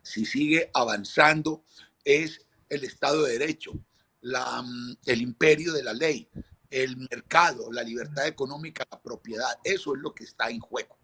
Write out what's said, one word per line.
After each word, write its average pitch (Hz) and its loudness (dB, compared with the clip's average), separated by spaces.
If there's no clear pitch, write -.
si - -4
sigue 151 2
avanzando, 151 2
es 156 2
el 139 -6
Estado 143 0
de 120 0
Derecho, 151 -4
la, 123 -4
mm, 123 -10
el 120 4
imperio 156 4
de 143 -2
la 113 -4
ley, 143 0
el 131 -2
mercado, 127 2
la 120 -4
libertad 135 -4
económica, 147 -6
la - -18
propiedad. 117 -6
Eso 165 -2
es 135 -6
lo 151 -8
que 113 -18
está 117 -4
en 117 -6
juego. - -8